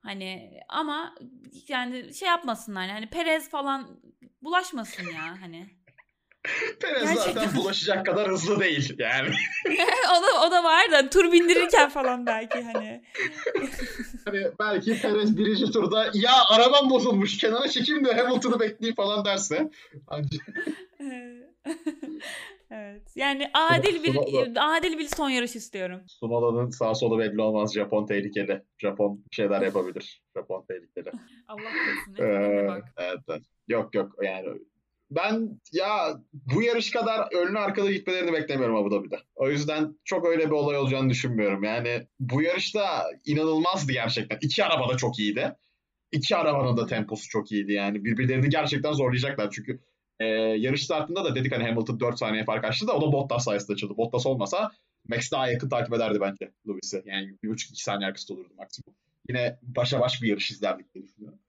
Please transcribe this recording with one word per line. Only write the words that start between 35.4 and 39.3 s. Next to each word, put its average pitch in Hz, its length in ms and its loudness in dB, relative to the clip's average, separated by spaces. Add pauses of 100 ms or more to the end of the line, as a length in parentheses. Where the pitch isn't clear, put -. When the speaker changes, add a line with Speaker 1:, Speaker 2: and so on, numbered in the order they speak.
Speaker 2:
ya 180 480 -2 (120)
bu 135 300 -2
yarış 233 280 0
kadar 226 440 -2
önlü 185 240 2
arkalı 202 340 0
gitmelerini 180 400 0
beklemiyorum 135 440 0
Abu 101 140 2
Dhabi'de. 101 280 -2 (160)